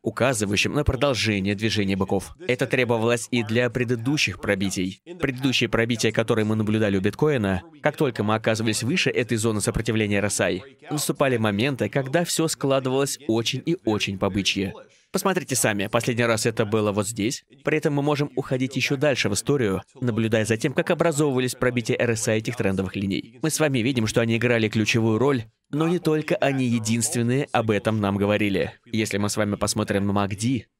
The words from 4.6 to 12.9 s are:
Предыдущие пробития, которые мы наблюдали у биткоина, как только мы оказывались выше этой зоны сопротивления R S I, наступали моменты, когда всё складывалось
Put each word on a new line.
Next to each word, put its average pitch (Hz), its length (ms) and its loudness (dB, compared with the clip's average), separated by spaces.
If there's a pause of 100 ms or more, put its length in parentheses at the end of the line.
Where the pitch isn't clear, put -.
Предыдущие 127 480 0
пробития, 113 420 0
которые 110 320 0
мы 107 140 0
наблюдали 107 400 2
у 95 40 2
биткоина, 104 600 2 (200)
как 147 140 -2
только 127 260 0
мы 107 140 2
оказывались 113 480 0
выше 143 260 0
этой 117 280 -2
зоны 107 240 0
сопротивления 110 560 0
R 98 80 0
S 104 160 -2
I, 92 200 0 (300)
наступали 139 460 0
моменты, 110 500 0
когда 139 380 0
всё 160 240 0
складывалось 135 680 0 (120)